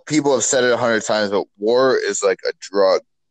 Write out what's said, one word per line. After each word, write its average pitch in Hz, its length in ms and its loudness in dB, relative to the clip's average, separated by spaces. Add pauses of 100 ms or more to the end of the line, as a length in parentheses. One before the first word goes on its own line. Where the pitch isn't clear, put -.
people 143 260 0
have 120 120 0
said 131 200 0
it 123 80 2
a 117 40 2
hundred 113 280 0
times, 107 260 -2
but 98 140 -2 (140)
war 123 380 2
is 101 260 -4
like 95 160 0 (100)
a - 120 -6
drug, 95 400 0 (300)